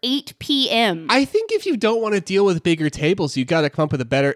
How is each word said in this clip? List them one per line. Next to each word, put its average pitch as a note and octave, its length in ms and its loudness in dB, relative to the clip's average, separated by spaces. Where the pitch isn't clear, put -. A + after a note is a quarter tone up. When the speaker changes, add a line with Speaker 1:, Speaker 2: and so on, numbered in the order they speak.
Speaker 1:
eight C4 360 -4
P C4+ 320 0
M? G3+ 380 0
Speaker 2:
I C4+ 160 2
think A4 280 -2
if G#4+ 120 -2
you F4 140 -2
don't A3+ 240 0
wanna G#3+ 180 0
deal F#3+ 240 0
with F3+ 180 2
bigger D#3+ 280 0
tables, D#3 460 -2
you C3 100 0
gotta D#3 240 2
come D#3 140 0
up D3+ 80 -2
with C#3+ 100 -2
a - 40 -2
better, C#3 300 2